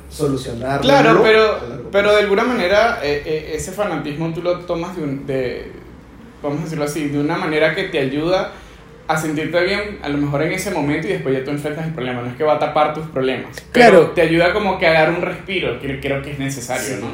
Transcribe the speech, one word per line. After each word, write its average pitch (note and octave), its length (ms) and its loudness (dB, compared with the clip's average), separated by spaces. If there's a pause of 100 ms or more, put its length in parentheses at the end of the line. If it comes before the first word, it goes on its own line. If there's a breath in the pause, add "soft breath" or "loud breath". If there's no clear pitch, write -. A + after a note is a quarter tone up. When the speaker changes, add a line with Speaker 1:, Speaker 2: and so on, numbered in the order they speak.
Speaker 1:
solucionarlo C3 720 -4
Speaker 2:
Claro, C4 300 6
Speaker 1:
a A3 120 6
Speaker 2:
pero, A3 200 6
Speaker 1:
largo F#3+ 480 -4
Speaker 2:
pero G3+ 140 2
Speaker 1:
plazo. G#3 120 6
Speaker 2:
de G#3 60 4
alguna G3+ 200 2
manera, A3 600 2
eh, C#3+ 200 -2
eh, D#3 300 -6
ese D#3 180 -8
fanatismo E3 600 -4
tú E3+ 80 -6
lo F3 200 0
tomas E3+ 360 -6
de D#3 60 -6
un, C#3 240 -6
de, C3 440 -4 (720)
vamos D3 200 -4
a - 20 -6
decirlo D#3 220 -4
así, D3 220 -4
de C#3+ 120 -2
una D3+ 180 0
manera D#3 380 0
que F#3+ 80 -2
te D#3+ 160 -2
ayuda D#3+ 520 0 (560 loud breath)
a D#3+ 120 0
sentirte D#3 440 -2
bien, G3+ 400 -2
a C#3+ 60 -6
lo C#3+ 100 -2
mejor C#3+ 240 0
en E3 80 0
ese F#3 180 -4
momento, D#3+ 380 -2
y G3 60 -2
después C#3+ 220 -2
ya C3 80 -4
tú C3+ 60 -6
enfrentas D3 380 -4
el D#3 60 -6
problema. B2 280 -6
No B2 80 -6
es B2 60 -10
que D#3 80 -4
va D3+ 140 4
a - 20 -4
tapar D3+ 340 2
tus D#3 140 -8
problemas, C3 480 -2 (180)
pero A#3+ 160 10
Speaker 3:
Claro. F3 220 8
Speaker 2:
te F3 100 2
ayuda E3+ 320 4
como G#3 240 0
que F3+ 80 0
a E3 80 6
dar D#3+ 160 6
un F3 140 0
respiro, F3 580 -4
que C3+ 180 -6
creo C#3 220 -2
que C#3+ 120 -10
es - 40 -8
necesario, C3 480 -4
Speaker 1:
Sí. C3+ 160 -4
Speaker 2:
¿no? A2+ 120 -8